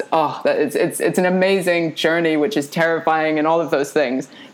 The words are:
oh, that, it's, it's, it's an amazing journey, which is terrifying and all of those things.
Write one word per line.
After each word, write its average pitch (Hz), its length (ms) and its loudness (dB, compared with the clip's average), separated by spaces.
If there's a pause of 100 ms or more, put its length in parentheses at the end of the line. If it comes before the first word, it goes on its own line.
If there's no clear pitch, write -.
(140)
oh, 147 320 0
that, 143 120 2
it's, 147 180 -2
it's, 165 260 0
it's 165 180 0
an 180 60 2
amazing 180 720 0
journey, 165 420 0
which 143 180 0
is 143 140 -2
terrifying 160 680 0
and 151 80 0
all 165 140 2
of 151 100 -2
those 139 220 0
things. 131 380 -2 (240)